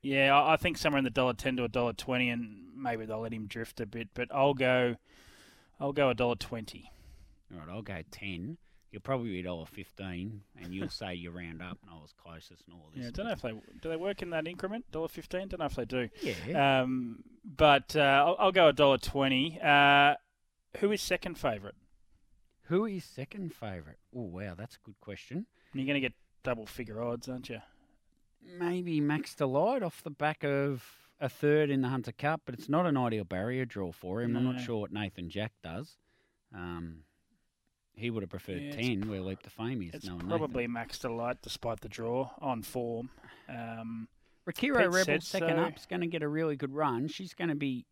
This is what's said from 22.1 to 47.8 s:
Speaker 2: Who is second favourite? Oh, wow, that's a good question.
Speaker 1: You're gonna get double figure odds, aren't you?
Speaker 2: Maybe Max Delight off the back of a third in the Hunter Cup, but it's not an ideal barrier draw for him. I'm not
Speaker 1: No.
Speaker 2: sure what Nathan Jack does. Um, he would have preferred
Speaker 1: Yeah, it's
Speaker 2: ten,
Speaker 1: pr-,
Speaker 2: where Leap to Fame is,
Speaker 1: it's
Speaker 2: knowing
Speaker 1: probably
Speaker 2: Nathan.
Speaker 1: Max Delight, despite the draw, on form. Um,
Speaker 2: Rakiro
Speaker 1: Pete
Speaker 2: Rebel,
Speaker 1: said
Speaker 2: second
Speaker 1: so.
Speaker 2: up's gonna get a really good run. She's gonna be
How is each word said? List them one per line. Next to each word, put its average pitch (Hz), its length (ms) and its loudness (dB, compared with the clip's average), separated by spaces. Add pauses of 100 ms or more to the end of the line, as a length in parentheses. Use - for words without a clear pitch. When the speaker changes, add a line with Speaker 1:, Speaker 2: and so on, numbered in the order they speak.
Speaker 2:
Who 190 220 0
is 196 180 -6
second 165 500 -10
favourite? 90 440 -10 (180)
Oh, 123 80 -6
wow, 92 340 -8
that's 107 200 -14
a - 80 -20
good 104 160 -20
question. 131 440 -10 (280)
Speaker 1:
You're 135 120 -4
gonna 143 140 0
get 127 140 -2 (300)
double 117 220 -4
figure 107 360 -10
odds, 120 260 -4
aren't 127 220 -10
you? 113 100 -8 (840)
Speaker 2:
Maybe 175 600 -2
Max 147 340 0
Delight 165 480 2
off - 200 -6
the 165 60 -10
back 151 360 -2
of 139 400 0 (340)
a 139 80 -4
third 147 420 4
in 135 120 2
the 127 80 0
Hunter 123 240 -4
Cup, 156 320 -2
but 120 100 -8
it's - 140 -14
not 165 160 4
an 151 100 4
ideal 113 300 0
barrier 117 400 -2
draw 98 260 -6
for 92 300 -6
him. 117 160 0
I'm 123 80 2
not 127 100 0
Speaker 1:
No. 123 60 -6
Speaker 2:
sure 120 200 -4
what 92 120 -6
Nathan 95 360 -6
Jack 104 220 -4 (120)
does. 92 340 -10 (560)
Um, 85 460 -10 (960)
he 117 120 -4
would 110 140 -4
have 87 60 -10
preferred 92 320 -8
Speaker 1:
Yeah, - 60 -10
it's - 80 -8
Speaker 2:
ten, 113 280 -2
Speaker 1:
pr-, 110 80 -6
Speaker 2:
where 95 100 -6
Leap 92 220 -8
to - 60 -20
Fame 117 320 -6
is, 82 120 -10
Speaker 1:
it's - 120 -14
Speaker 2:
knowing 87 220 -8
Speaker 1:
probably 135 360 -2
Speaker 2:
Nathan. 120 100 -6
Speaker 1:
Max 117 260 -8
Delight, 120 420 -4
despite 117 380 -6
the - 80 -16
draw, 120 420 -4 (120)
on 123 200 -4
form. 117 480 -6 (380)
Um, 113 640 -10 (360)
Speaker 2:
Rakiro 170 120 -6
Speaker 1:
Pete 233 340 4
Speaker 2:
Rebel, 185 140 4
Speaker 1:
said 160 180 2
Speaker 2:
second 170 320 0
Speaker 1:
so. 165 80 4
Speaker 2:
up's 165 220 -4
gonna 175 220 -4
get 165 140 -4
a 151 60 -2
really 151 300 0
good 135 160 -6
run. 143 340 0
She's 185 260 -10
gonna 165 220 -2
be 135 360 -4